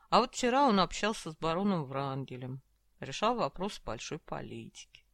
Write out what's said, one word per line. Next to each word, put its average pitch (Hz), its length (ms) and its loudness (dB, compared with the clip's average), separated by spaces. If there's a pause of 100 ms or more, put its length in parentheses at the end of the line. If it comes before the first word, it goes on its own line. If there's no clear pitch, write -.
(100)
А 190 100 8
вот 247 140 0
вчера 254 320 4
он 202 140 6
общался 180 520 -2
с 156 40 -18
бароном 170 480 0
Врангелем, 135 800 -6 (360)
решал 208 380 0
вопрос 185 480 -4
большой 123 340 -8
политики. - 960 -12